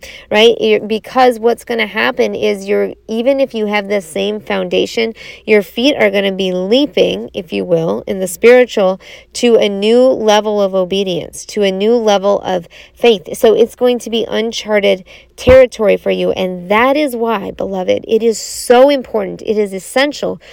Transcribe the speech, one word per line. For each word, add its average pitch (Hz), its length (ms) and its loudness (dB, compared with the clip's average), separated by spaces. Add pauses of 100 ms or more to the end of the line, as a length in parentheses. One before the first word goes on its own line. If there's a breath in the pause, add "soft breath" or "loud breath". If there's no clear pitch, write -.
(280 loud breath)
right? 220 320 4
You're, 214 200 0
because 220 580 0
what's 226 260 -2
gonna 226 220 -4
happen 220 480 -2
is 202 320 -4
you're, 202 280 -2 (120)
even 233 320 0
if 269 160 -2
you 214 120 -4
have 208 200 -2
the 202 140 -2
same 208 400 -6
foundation, 190 760 -4 (320 loud breath)
your 214 160 4
feet 254 320 0
are 214 160 2
gonna 196 220 0
be 190 180 -4
leaping, 196 840 0
if 185 180 -10
you 202 100 -4
will, 180 440 -2
in 202 120 -6
the 190 80 -4
spiritual 226 720 4 (360 loud breath)
to 233 220 4
a 208 120 2
new 208 320 2
level 214 600 2
of 190 120 0
obedience, 190 720 -4
to - 180 -4
a 196 80 2
new 202 240 0
level 202 460 2
of 185 260 -4 (280 loud breath)
faith. 208 420 0
So 220 160 2
it's 226 240 0
going 247 220 0
to 226 100 -12
be 226 160 -4
uncharted 208 800 -2 (320 loud breath)
territory 233 600 4
for 196 120 -4
you. 185 220 -2
And 180 380 -6
that 247 260 2
is 294 180 0
why, 226 360 -4
beloved, 196 580 -4
it 220 140 0
is 226 180 0
so - 480 2
important, 214 540 -4
it 208 160 -4
is 202 160 -4
essential 190 640 -4 (120)